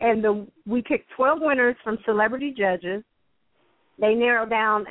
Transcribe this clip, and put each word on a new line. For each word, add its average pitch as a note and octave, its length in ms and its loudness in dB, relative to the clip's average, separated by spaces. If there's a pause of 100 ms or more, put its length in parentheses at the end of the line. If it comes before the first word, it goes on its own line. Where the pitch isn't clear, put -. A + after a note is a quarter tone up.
And A3 220 2
the, G#3 240 0 (200)
we A#3 160 -2
pick - 220 -4 (120)
twelve C#4 240 2
winners B3+ 420 0
from A3 220 -6
celebrity A#3+ 520 -2
judges. F#3+ 460 -2 (960)
They G#3+ 140 4
narrow A#3 320 2
down, G#3+ 440 0